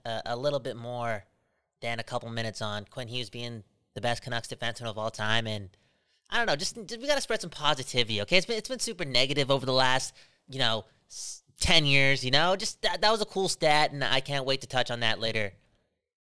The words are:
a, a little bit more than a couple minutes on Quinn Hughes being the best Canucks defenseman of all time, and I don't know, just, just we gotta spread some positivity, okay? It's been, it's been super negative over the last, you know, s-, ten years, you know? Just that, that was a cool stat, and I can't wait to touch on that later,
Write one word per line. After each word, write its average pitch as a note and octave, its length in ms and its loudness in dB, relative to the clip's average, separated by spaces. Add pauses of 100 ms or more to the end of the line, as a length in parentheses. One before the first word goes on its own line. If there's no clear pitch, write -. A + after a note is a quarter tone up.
a, A2+ 220 -4
a A#2+ 100 -2
little C#3+ 220 0
bit B2 180 -8
more A#2 480 -6 (560)
than A#2 180 -4
a A2+ 40 -6
couple A#2 260 -6
minutes A2+ 320 -6
on G#2 240 -6
Quinn B2 240 -12
Hughes A#2+ 200 -6
being A#2+ 340 -10 (300)
the A2+ 60 -10
best A#2+ 240 -2
Canucks A#2+ 240 -6
defenseman A#2 380 -6
of A2 120 -6
all A2 120 -2
time, A2 380 0
and G#2 220 -6 (600)
I G#3 80 -2
don't A#3 80 2
know, F#3 100 2
just, - 220 -6 (100)
just A3+ 140 -12
we C#4 60 -8
gotta C#4+ 120 2
spread A3 220 -2
some F3+ 80 -8
positivity, B2+ 720 0
okay? E3+ 160 4
It's F3+ 80 4
been, A3+ 120 -4
it's G#3+ 120 -10
been B3+ 100 -6
super F#3 240 -4
negative C3+ 480 2
over B2+ 140 4
the C3 80 0
last, C3 420 2 (320)
you C3 120 -12
know, A2+ 260 0 (240)
s-, - 340 -14 (160)
ten E3 260 6
years, C#3 380 4
you B2+ 80 -2
know? E3+ 240 4
Just G3+ 280 -6
that, - 180 -2
that G#3+ 100 6
was A3 100 2
a G#3 40 0
cool F#3+ 240 -2
stat, D3+ 420 4
and C#3+ 100 -6
I C3 200 2
can't C#3 240 -4
wait C3+ 160 0
to - 60 -14
touch B2 240 0
on A#2 100 -4
that A2 180 2
later, A2 320 -2 (720)